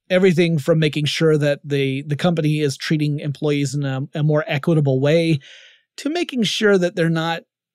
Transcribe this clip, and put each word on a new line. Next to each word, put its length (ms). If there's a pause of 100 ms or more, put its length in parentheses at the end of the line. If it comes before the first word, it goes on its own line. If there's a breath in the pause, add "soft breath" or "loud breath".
everything 500
from 200
making 260
sure 320
that 260
the, 440
the 100
company 440
is 180
treating 420
employees 540
in 100
a, 160 (140)
a 80
more 240
equitable 540
way 380 (600 loud breath)
to 100
making 360
sure 340
that 180
they're 140
not 320 (320)